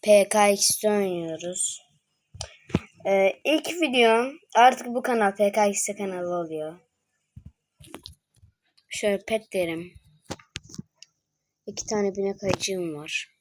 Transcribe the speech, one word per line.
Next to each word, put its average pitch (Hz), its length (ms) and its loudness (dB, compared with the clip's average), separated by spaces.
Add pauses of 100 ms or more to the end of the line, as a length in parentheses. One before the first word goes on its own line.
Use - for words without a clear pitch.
P 208 260 6
K 208 220 4
X - 340 0
oynuyoruz. 180 960 -2 (1200)
Ee, 196 260 4 (120)
ilk 302 240 0
videom 254 680 2 (160)
artık 247 320 6
bu 240 160 -6
kanal 220 340 0
P 202 160 2
K 208 140 2
X 202 200 -2 (120)
kanalı 180 400 -4
oluyor. 160 420 -8 (2000)
Şöyle 202 360 -2
pet 220 280 -6
derim. 175 420 -4 (1700)
İki 208 200 -12
tane 208 280 -2
binek 196 300 -6
ayıcığım 185 500 -4
var. 151 340 -10 (120)